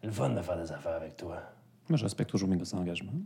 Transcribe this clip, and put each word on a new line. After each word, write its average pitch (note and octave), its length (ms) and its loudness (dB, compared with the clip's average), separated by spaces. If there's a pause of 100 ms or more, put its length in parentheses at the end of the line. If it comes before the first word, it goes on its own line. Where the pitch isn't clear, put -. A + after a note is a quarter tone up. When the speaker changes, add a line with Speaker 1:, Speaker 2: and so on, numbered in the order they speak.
Speaker 1:
C'est A2 60 -4
le G#2+ 60 -2
fun C3 160 4
de A2 120 2
faire F2 160 0
des E2+ 140 -4
affaires - 240 -2
avec - 220 -6
toi. F2 200 -6 (520)
Speaker 2:
Moi, D#3+ 80 6
je A2 60 2
respecte G2+ 260 0
toujours F#2+ 180 2
mes F#2 100 4 (160)
engagements. F2+ 380 -2 (140)